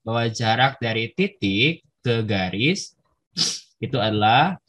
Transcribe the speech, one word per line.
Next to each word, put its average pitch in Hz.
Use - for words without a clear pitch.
bahwa 117
jarak 120
dari 113
titik 151
ke 113
garis 104
itu 120
adalah 110